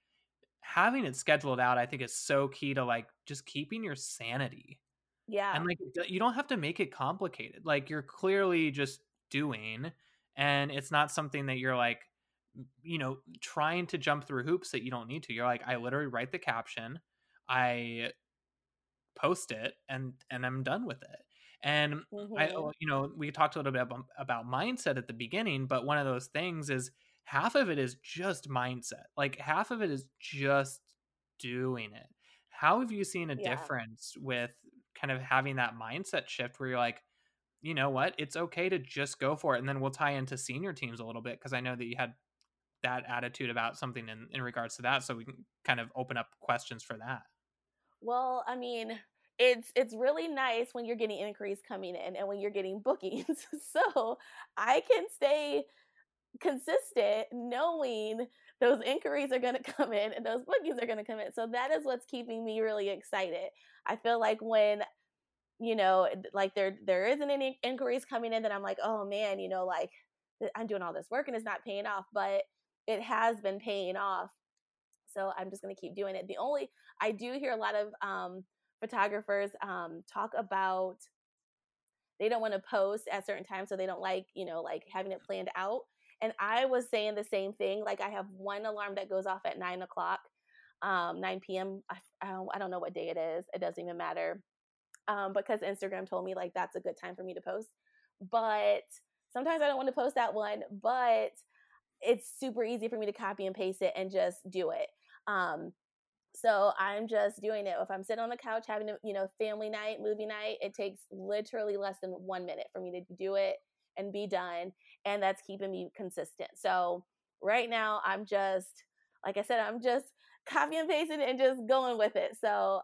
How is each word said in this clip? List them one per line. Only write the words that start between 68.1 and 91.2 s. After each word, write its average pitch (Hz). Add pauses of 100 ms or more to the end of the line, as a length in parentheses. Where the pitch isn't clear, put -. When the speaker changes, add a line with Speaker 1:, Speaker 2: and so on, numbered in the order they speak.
Speaker 2:
in, 226
then 214
I'm 202
like, 196
"Oh 214
man, 202
you 185
know, 185
like, 180 (500)
th-, 147
I'm 226
doing 202
all 170
this -
work 277
and 240
it's 226
not 202
paying 202
off," 196
but 196 (420)
it 220
has 226
been 202
paying 196
off. 196 (720)
So 196
I'm 190
just 196
gonna 196
keep -
doing 196
it. 185
The -
only, 269 (300)
I 220
do 233
hear 277
a 220
lot 214
of, 208
um, 185 (360)
photographers, 202 (100)
um, 175
talk 208
about 190 (1200)
they 208
don't 233
wanna 208
post 202
at 196
certain 190
times, 196
so 196
they 190
don't 185
like, 185
you 190
know, 165
like, -
having 190
it -
planned 190
out. 202 (380)
And 220
I 226
was 247
saying 214
the 208
same 196
thing. 202
Like, 202
I 196
have 196
one 202
alarm 208
that 196
goes 190
off 190
at -
nine 180
o'clock, 180 (640)
um, 175